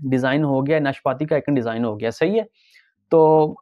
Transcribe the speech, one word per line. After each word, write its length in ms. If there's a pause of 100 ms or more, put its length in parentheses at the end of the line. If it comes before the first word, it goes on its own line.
डिज़ाइन 400
हो 180
गया, 180
नाशपाती 460
का 100
आइकन 180
डिज़ाइन 300
हो 120
गया, 140
सही 280
है। 80 (680)
तो, 500